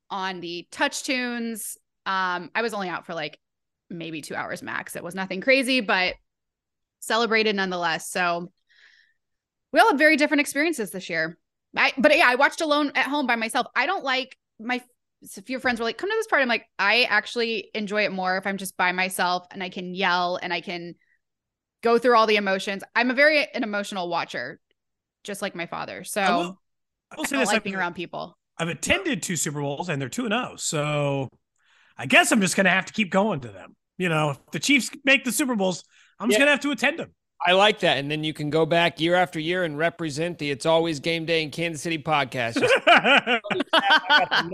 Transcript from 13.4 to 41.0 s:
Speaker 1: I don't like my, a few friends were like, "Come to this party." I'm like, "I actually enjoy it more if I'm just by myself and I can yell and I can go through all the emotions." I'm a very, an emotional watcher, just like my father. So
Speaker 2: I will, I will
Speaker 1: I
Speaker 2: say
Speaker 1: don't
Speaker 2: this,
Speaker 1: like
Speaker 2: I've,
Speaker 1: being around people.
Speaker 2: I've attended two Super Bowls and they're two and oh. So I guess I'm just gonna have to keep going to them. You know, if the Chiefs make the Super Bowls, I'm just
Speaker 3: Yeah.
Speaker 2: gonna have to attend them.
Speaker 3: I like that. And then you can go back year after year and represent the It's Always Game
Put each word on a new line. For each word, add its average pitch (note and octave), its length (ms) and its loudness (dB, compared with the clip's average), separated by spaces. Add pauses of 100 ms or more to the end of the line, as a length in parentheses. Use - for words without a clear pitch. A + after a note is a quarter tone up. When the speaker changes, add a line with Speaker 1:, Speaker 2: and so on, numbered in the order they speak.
Speaker 1:
I B3+ 120 2
don't F#4 180 -2
like C4 320 -2 (240)
my, B3 220 -4 (540)
a G3+ 60 -14
few B3+ 160 -6
friends A#3+ 220 -2
were A#3 40 -2
like, A3+ 140 -2
"Come G4 120 -4
to A4 60 -2
this A4 100 -2
party." C#4+ 160 2
I'm B3+ 60 0
like, A#3 180 0 (120)
"I G#3+ 260 4
actually A3+ 720 -2
enjoy G#3+ 300 -2
it F#3+ 80 0
more F#3 240 -2
if F#3+ 100 -6
I'm G3 120 -4
just F#3 180 -10
by F3+ 160 2
myself F3+ 580 -2
and G3 120 -12
I F#3 60 -8
can F3+ 260 -10
yell F3+ 460 0
and F3 120 -6
I E3+ 80 -2
can F3 340 -10 (880)
go A#3 160 4
through A#3+ 180 4
all A3 100 6
the G#3+ 100 4
emotions." G3 460 -2 (120)
I'm A#3+ 160 2
a B3 40 -2
very, D4 380 4
an - 120 -4
emotional G3+ 440 -6
watcher, D3+ 520 -6 (640)
just G3+ 180 -10
like F#3+ 120 -6
my E3+ 120 -8
father. D#3 380 -10
So - 160 -6
Speaker 2:
I F3+ 160 2
will, F3 240 -4 (500)
I - 60 -18
will D#4 80 -6
Speaker 1:
I - 20 -2
Speaker 2:
say - 40 -6
Speaker 1:
don't C#4 100 -2
Speaker 2:
this, A3 80 0
Speaker 1:
like G#3+ 80 2
Speaker 2:
I've, G#3+ 80 -4
Speaker 1:
being G3 120 -8
around F3+ 180 -4
people. D#3+ 420 -12 (200)
Speaker 2:
I've E3 120 -2
attended C#4 540 -2
two F3+ 120 -4
Super D3 260 -4
Bowls C#3+ 280 -4
and C#3+ 120 -4
they're C3 80 -4
two B3 180 -6
and G3+ 80 -2
oh. A#3+ 220 -4
So C#3+ 720 -2 (680)
I A#2+ 100 -8
guess E4 240 4
I'm A#3 100 4
just F#3 140 0
gonna F#3 160 4
have F#3 160 0
to - 60 -14
keep G3+ 180 -2
going F#3+ 300 0
to A#2+ 80 -10
them. F#2 260 -18 (240)
You F3+ 120 -2
know, D#3 200 2
if C3+ 80 -6 (140)
the D#3+ 80 -6
Chiefs C4+ 300 2 (140)
make C4+ 200 4
the B3 80 -2
Super B3+ 240 -2
Bowls, F#3+ 260 0 (380)
I'm G#3+ 80 -4
just G#3+ 100 4
Speaker 3:
Yeah. C#4 60 4
Speaker 2:
gonna D4 80 6
have C#4+ 80 2
to C#4+ 100 -2
attend D4 280 0
them. - 160 -12 (320)
Speaker 3:
I F3+ 60 6
like G#3 280 6
that. D3+ 180 2
And C#3+ 120 -4
then D#3 140 -2
you D#3 80 -2
can D3 160 -6
go D#3 160 2
back E3+ 360 2
year E3+ 140 2
after F3 240 2
year F3 260 -2
and D3+ 120 -4
represent D#3+ 640 -4
the C#3+ 120 -4
It's C#3 140 -6
Always E3 340 2
Game E3 280 -4